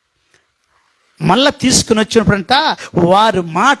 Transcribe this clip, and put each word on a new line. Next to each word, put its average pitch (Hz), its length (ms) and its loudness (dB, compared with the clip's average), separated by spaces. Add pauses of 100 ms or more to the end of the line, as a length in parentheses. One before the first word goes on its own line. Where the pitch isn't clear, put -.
(1200)
మళ్ళా 220 360 2
తీసుకుని 226 440 0
వచ్చినప్పుడంట 208 520 0 (500)
వారు 190 480 2
మాట 220 300 0